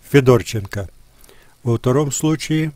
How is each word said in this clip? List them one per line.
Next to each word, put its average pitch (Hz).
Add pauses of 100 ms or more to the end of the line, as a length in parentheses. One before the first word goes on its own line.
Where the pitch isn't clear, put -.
(100)
Федорченко, 113 (720)
во 120
втором 131
случае 156